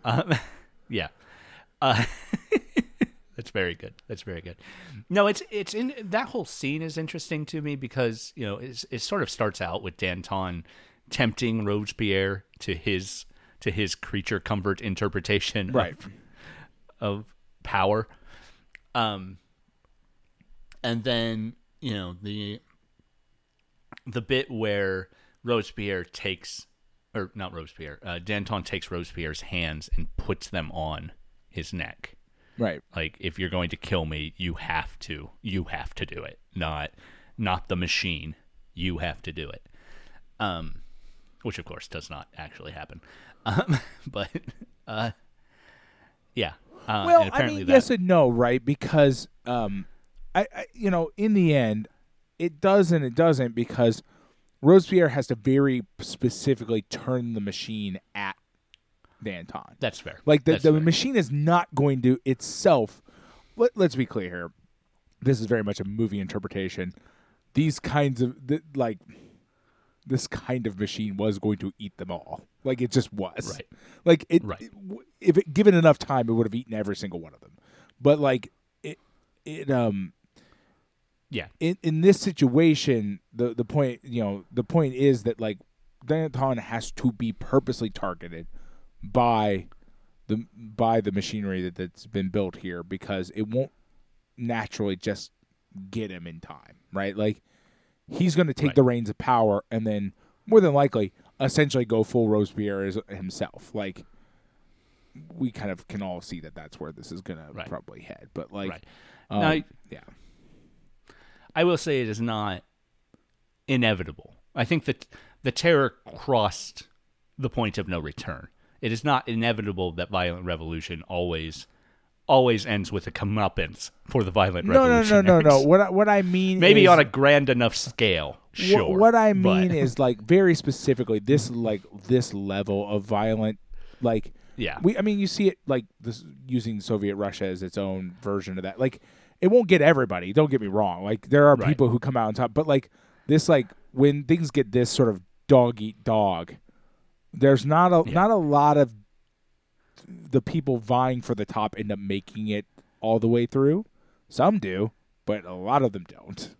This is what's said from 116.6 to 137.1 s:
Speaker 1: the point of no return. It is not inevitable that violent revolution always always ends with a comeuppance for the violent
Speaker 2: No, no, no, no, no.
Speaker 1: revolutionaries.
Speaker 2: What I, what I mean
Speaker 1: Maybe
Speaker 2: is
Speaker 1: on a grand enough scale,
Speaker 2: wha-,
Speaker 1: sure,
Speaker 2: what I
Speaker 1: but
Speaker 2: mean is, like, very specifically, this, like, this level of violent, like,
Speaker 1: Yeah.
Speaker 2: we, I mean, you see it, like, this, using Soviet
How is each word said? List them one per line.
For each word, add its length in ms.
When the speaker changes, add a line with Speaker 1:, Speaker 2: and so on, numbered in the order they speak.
Speaker 1:
the 120
point 280
of 100
no 120
return. 480
It 100
is 120
not 240
inevitable 640
that 160
violent 360
revolution 580
always 640
always 380
ends 260
with 160
a 40
comeuppance 800
for 180
the 80
violent 360
Speaker 2:
No, 200
no, 160
no, 180
no, 200
no. 180
Speaker 1:
revolutionaries. 80
Speaker 2:
What 140
I, 80
what 200
I 120
mean 380
Speaker 1:
Maybe 240
Speaker 2:
is 60
Speaker 1:
on 100
a 60
grand 440
enough 260
scale, 640
Speaker 2:
wha-, 80
Speaker 1:
sure, 320
Speaker 2:
what 180
I 180
Speaker 1:
but 280
Speaker 2:
mean 100
is, 280
like, 220
very 340
specifically, 640
this, 320
like, 300
this 260
level 560
of 140
violent, 560
like, 300
Speaker 1:
Yeah. 260
Speaker 2:
we, 160
I 40
mean, 180
you 80
see 220
it, 80
like, 180
this, 240
using 320
Soviet 360